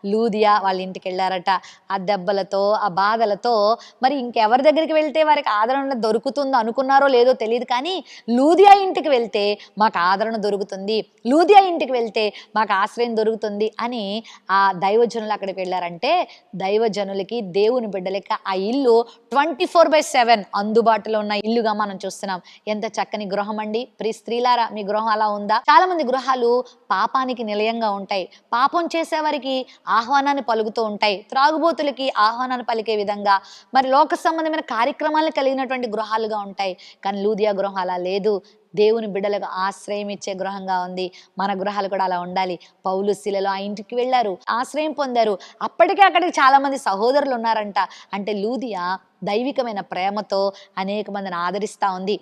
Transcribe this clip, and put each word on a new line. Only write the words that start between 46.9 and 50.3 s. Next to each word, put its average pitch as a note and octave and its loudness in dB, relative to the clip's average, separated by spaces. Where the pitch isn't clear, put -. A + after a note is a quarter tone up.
ఉన్నారంట. G#3+ -2
అంటే G#3 -4
లూదియా A3 -6
దైవికమైన A#3+ -2
ప్రేమతో G3 -2